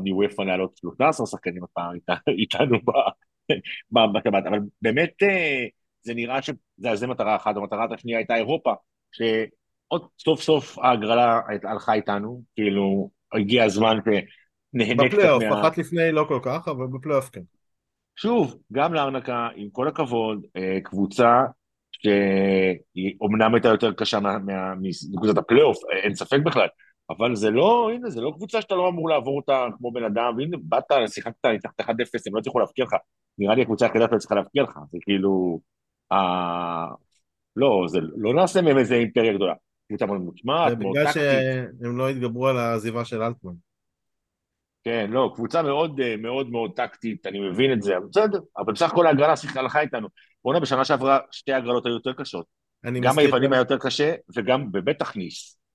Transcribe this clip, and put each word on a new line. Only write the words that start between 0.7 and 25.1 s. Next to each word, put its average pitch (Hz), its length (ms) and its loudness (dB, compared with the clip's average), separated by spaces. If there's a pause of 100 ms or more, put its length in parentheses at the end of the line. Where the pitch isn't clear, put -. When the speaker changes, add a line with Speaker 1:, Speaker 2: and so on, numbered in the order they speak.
Speaker 1:
שלושה 123 320 -2
עשר 131 180 -2
שחקנים 90 380 -10
הפעם 87 300 -10
איתה-, 87 400 -4
<laughs> 90 60 -4
איתנו 117 380 2
ב-, - 760 -2 (380)
ב-, 110 280 4
בשבת. 101 280 0
אבל 104 120 0 (240)
באמת, 131 400 0
אה, 165 420 0 (380)
זה 117 120 -8
נראה 120 280 -4
שזה, 117 520 -6
זה 107 120 -4
מטרה 107 300 0
אחת, 101 200 -2
המטרה 104 380 -4
השנייה 117 240 -4
הייתה 117 180 -2
אירופה, 117 360 0 (400)
שעוד - 960 -4 (100)
סוף - 220 0
סוף - 380 0
ההגרלה 117 640 4 (220)
הלכה 107 300 -2
איתנו, 107 500 -2 (120)
כאילו, 98 560 0 (220)
הגיע 113 320 4
הזמן 110 400 4
שנהנית 113 960 -2
קצת - 60 0
Speaker 2:
בפלייאוף, 170 360 4
Speaker 1:
מה- 107 180 0
Speaker 2:
אחת 165 180 0
לפני 165 340 -2
לא 151 160 2
כל 143 140 0
כך, 151 260 -6
אבל 131 180 -6
בפלייאוף 131 420 -4
כן. - 120 -18 (760)
Speaker 1:
שוב, 214 400 0 (160)
גם 156 220 0
לארנקה, 131 600 -2
עם 104 160 -12
כל 131 180 -2
הכבוד, 117 580 -2 (100)
אה, 95 280 -2
קבוצה 117 600 4 (580)
שהיא 98 1160 2
אומנם 110 340 4
הייתה 117 140 4
יותר 110 240 4
קשה 104 280 -2
מה-, 101 180 0
מה-, 95 360 -6 (380)